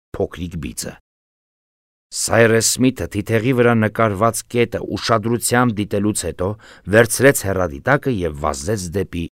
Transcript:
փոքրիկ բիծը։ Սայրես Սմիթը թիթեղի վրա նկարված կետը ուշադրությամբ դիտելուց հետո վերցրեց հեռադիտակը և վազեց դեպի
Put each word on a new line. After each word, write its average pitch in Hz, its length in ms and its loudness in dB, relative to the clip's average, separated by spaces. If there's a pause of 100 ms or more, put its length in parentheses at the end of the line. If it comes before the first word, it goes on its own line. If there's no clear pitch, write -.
(100)
փոքրիկ 87 500 -6
բիծը։ - 340 -10 (1160)
Սայրես 113 540 2
Սմիթը 123 400 0
թիթեղի 110 460 -2
վրա 120 220 4
նկարված 107 680 0
կետը 117 420 -2
ուշադրությամբ 117 880 0
դիտելուց 104 460 -2
հետո 87 280 -4 (380)
վերցրեց 117 540 4
հեռադիտակը 98 720 -2
և 85 240 -2
վազեց 76 520 -4
դեպի 85 460 -4